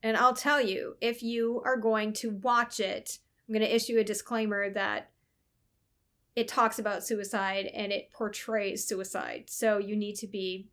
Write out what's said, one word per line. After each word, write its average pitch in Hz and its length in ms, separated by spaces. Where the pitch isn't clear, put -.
and 220 120
I'll 247 200
tell 294 260
you, 196 400
if 233 220
you 233 420
are 254 120
going 214 360
to 226 160
watch 233 500
it, - 380
I'm 220 60
gonna 214 120
issue 226 320
a 220 60
disclaimer 208 680
that 196 420
it 226 120
talks 226 320
about 202 240
suicide 196 720
and 202 180
it - 200
portrays 214 760
suicide. - 600
So 214 300
you 202 180
need 208 200
to 214 120
be 190 460